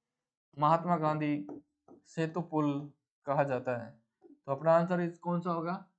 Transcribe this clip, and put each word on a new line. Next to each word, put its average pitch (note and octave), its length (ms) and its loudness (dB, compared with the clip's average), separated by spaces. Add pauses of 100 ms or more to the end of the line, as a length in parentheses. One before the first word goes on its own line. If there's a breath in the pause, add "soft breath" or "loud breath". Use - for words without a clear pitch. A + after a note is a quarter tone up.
(600)
महात्मा E3+ 380 4
गांधी D3+ 500 0 (440)
सेतु D#3+ 500 -6
पुल D3 500 -2 (340)
कहा C#3+ 180 2
जाता B2 420 -2
है। - 160 -20 (440)
तो C#3 60 -8
अपना D3+ 200 2
आंसर F3 300 4
इस E3+ 180 -4
कौन F3 220 -2
सा F3+ 80 -4
होगा? E3+ 360 -4 (140)